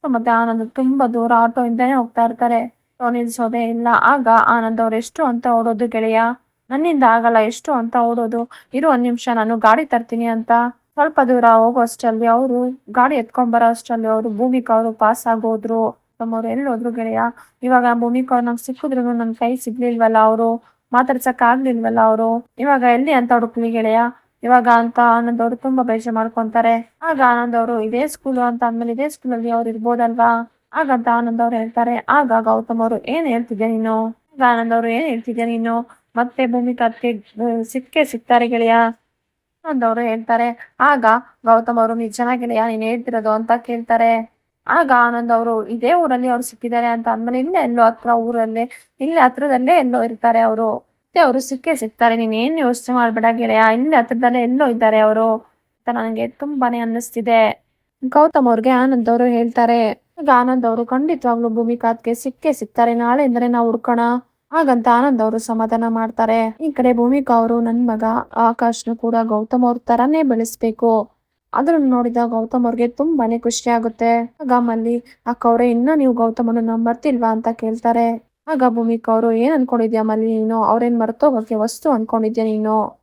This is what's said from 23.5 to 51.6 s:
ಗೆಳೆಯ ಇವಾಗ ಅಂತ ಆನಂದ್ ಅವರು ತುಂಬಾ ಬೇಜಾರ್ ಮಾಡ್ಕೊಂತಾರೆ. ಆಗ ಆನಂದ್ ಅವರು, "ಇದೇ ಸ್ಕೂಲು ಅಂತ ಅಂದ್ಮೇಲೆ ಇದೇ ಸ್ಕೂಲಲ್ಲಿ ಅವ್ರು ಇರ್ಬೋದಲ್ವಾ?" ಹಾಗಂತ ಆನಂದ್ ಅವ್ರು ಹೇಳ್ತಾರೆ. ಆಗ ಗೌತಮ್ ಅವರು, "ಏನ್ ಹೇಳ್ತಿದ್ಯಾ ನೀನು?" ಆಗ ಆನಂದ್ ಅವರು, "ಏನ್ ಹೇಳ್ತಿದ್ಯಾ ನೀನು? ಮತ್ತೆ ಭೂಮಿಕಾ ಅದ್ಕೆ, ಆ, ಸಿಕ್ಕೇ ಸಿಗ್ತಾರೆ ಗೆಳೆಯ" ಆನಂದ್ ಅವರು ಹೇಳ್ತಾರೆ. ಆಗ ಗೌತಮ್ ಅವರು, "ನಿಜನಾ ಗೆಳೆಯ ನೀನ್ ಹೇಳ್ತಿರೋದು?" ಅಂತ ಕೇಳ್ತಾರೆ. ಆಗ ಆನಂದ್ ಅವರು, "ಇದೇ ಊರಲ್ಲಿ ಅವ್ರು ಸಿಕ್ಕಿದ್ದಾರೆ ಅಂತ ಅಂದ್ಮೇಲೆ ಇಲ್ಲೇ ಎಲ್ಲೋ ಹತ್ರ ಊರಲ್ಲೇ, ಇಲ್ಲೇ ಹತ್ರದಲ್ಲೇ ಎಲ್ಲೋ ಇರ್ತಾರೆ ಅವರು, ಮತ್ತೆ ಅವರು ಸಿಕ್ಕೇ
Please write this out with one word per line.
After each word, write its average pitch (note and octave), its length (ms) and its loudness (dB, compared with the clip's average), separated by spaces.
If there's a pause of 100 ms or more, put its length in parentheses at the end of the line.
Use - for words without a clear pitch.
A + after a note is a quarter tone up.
ಗೆಳೆಯ A3+ 280 0 (440)
ಇವಾಗ A#3+ 320 4
ಅಂತ A#3 240 2 (100)
ಆನಂದ್ A#3 340 2
ಅವರು A#3 140 -2
ತುಂಬಾ C4 260 -2
ಬೇಜಾರ್ A3+ 320 -4
ಮಾಡ್ಕೊಂತಾರೆ. A3+ 580 0 (300)
ಆಗ D#4 220 -2
ಆನಂದ್ A#3+ 320 2
ಅವರು, A#3 240 -2
"ಇದೇ A3+ 260 -4
ಸ್ಕೂಲು C4 360 -4
ಅಂತ A#3+ 220 -2
ಅಂದ್ಮೇಲೆ A#3 280 -4
ಇದೇ C4+ 160 -4
ಸ್ಕೂಲಲ್ಲಿ A#3+ 420 -6
ಅವ್ರು A#3 200 -2
ಇರ್ಬೋದಲ್ವಾ?" A#3 600 0 (420)
ಹಾಗಂತ C4 400 -2
ಆನಂದ್ A#3 300 -2
ಅವ್ರು A#3 140 0
ಹೇಳ್ತಾರೆ. A#3 380 -2 (140)
ಆಗ C#4 240 2 (100)
ಗೌತಮ್ A3+ 380 -2
ಅವರು, A3+ 180 -2 (100)
"ಏನ್ D#4+ 180 -2
ಹೇಳ್ತಿದ್ಯಾ A#3 420 -4
ನೀನು?" A3 280 -2 (320)
ಆಗ C#4 200 -6
ಆನಂದ್ A#3 260 0
ಅವರು, A#3 140 0
"ಏನ್ B3 180 -2
ಹೇಳ್ತಿದ್ಯಾ A#3 400 -4
ನೀನು? A#3 280 -4 (420)
ಮತ್ತೆ B3 300 -2
ಭೂಮಿಕಾ B3 380 -2
ಅದ್ಕೆ, A#3 260 -2 (260)
ಆ, A#3 120 -4 (140)
ಸಿಕ್ಕೇ C4 420 -2
ಸಿಗ್ತಾರೆ A#3+ 440 0
ಗೆಳೆಯ" A3+ 260 2 (880)
ಆನಂದ್ C4+ 200 -2
ಅವರು A3+ 180 0
ಹೇಳ್ತಾರೆ. A3+ 460 -2 (320)
ಆಗ C4+ 240 2 (400)
ಗೌತಮ್ A#3 340 2
ಅವರು, A3+ 160 0
"ನಿಜನಾ A#3 420 -4
ಗೆಳೆಯ A#3 300 -2
ನೀನ್ A3 180 -4
ಹೇಳ್ತಿರೋದು?" A#3 460 -4
ಅಂತ A3+ 220 0 (100)
ಕೇಳ್ತಾರೆ. A#3 500 0 (540)
ಆಗ D4+ 320 0
ಆನಂದ್ A#3+ 340 0
ಅವರು, A#3 220 0 (120)
"ಇದೇ A#3 280 -2
ಊರಲ್ಲಿ B3+ 340 0
ಅವ್ರು B3 160 -2
ಸಿಕ್ಕಿದ್ದಾರೆ A#3+ 440 -4
ಅಂತ A#3 200 -2
ಅಂದ್ಮೇಲೆ A#3 320 -2
ಇಲ್ಲೇ E4+ 220 -2
ಎಲ್ಲೋ A#3+ 220 0
ಹತ್ರ A#3 260 0 (100)
ಊರಲ್ಲೇ, A3+ 440 -2 (360)
ಇಲ್ಲೇ D#4+ 200 0
ಹತ್ರದಲ್ಲೇ C4 580 2
ಎಲ್ಲೋ B3 240 0
ಇರ್ತಾರೆ A3+ 380 0
ಅವರು, A3 280 0 (300)
ಮತ್ತೆ - 220 -2
ಅವರು C4 200 4
ಸಿಕ್ಕೇ C4 340 -6